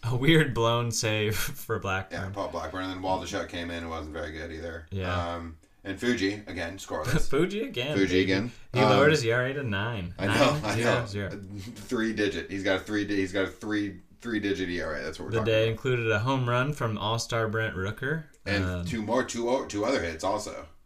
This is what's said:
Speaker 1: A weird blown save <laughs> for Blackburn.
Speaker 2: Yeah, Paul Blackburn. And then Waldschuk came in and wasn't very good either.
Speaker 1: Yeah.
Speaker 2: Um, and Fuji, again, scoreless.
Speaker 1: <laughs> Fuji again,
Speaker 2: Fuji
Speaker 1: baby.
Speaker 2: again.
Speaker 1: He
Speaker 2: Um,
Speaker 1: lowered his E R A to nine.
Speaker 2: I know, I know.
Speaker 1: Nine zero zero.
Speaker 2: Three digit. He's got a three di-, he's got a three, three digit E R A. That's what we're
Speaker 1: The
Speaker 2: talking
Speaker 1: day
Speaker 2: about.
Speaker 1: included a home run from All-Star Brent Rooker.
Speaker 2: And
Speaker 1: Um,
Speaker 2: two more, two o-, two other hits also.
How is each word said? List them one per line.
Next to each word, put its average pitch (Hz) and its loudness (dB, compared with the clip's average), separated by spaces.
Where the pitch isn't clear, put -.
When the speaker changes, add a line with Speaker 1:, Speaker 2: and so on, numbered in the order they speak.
Speaker 1:
A 131 0
weird 143 6
blown 117 2
save 107 0
<laughs> - -
for - -2
Blackburn. 95 -4
Speaker 2:
Yeah, 98 -6
Paul 98 -4
Blackburn. 87 -6
And 95 -4
then 92 -8
Waldschuk 92 -2
came 85 -6
in 85 -6
and 85 -8
wasn't 78 -8
very 80 -6
good 78 -10
either. 80 -10
Speaker 1:
Yeah. 90 -2
Speaker 2:
Um, 82 -10
and 98 -8
Fuji, 104 0
again, 87 -6
scoreless. - 2
Speaker 1:
<laughs> - -
Fuji 190 2
again, 143 -4
Speaker 2:
Fuji 95 2
Speaker 1:
baby. 95 6
Speaker 2:
again. 107 0
Speaker 1:
He 120 2
Speaker 2:
Um, 131 6
Speaker 1:
lowered 139 8
his 151 4
E 113 2
R 123 2
A 135 -2
to 143 -4
nine. 101 -4
Speaker 2:
I 92 -2
know, 107 2
I 113 2
know. 147 4
Speaker 1:
Nine 110 2
zero 101 -4
zero. - -
Speaker 2:
Three 113 -2
digit. 87 0
He's 95 -4
got 95 2
a - 0
three 104 -2
di-, 101 -2
he's 95 0
got 98 0
a 92 0
three, 104 -4
three 113 -2
digit 95 0
E 87 -2
R 80 -4
A. 76 -6
That's 78 -8
what 87 -8
we're - -6
Speaker 1:
The 113 2
Speaker 2:
talking 110 2
Speaker 1:
day 110 6
Speaker 2:
about. 113 2
Speaker 1:
included 117 0
a 104 4
home 127 2
run 127 2
from 113 -2
All-Star 113 -2
Brent 110 -2
Rooker. 127 -4
Speaker 2:
And 101 2
Speaker 1:
Um, 90 -2
Speaker 2:
two 110 -2
more, 120 2
two 117 -2
o-, 131 2
two 104 -2
other 123 2
hits 82 -6
also. 101 -2